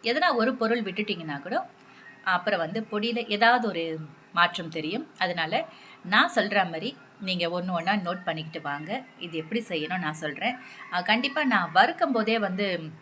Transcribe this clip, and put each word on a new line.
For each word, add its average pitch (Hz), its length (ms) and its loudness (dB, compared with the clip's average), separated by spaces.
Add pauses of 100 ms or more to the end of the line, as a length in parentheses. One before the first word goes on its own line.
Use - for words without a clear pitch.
எதனா 247 320 2
ஒரு 233 200 4
பொருள் 226 280 2
விட்டுட்டீங்கன்னா 180 580 -4
கூட 277 280 -4 (540)
அப்புறம் 185 360 2
வந்து 196 320 -4
பொடியில 214 360 -2
ஏதாவது 226 400 6
ஒரு 165 320 -2 (340)
மாற்றம் 170 360 2
தெரியும். 160 380 -6 (100)
அதனால 180 500 0 (360)
நான் 240 320 4
சொல்ற 196 280 4
மாதிரி 175 340 -4 (240)
நீங்க 180 260 0
ஒண்ணு 180 240 -2
ஒண்ணா 175 220 0
நோட் 185 300 -2
பண்ணிக்கிட்டு 156 460 -6
வாங்க. 165 360 -6 (140)
இது 165 180 -8
எப்படி 208 320 -4
செய்யணும் 175 300 -2
நான் 156 140 -2
சொல்றேன். 165 420 -4 (360)
ஆ, 180 100 0
கண்டிப்பா 254 420 2
நான் 196 280 2
வறுக்கும் 269 400 6
போதே 220 280 2
வந்து 190 400 0 (220)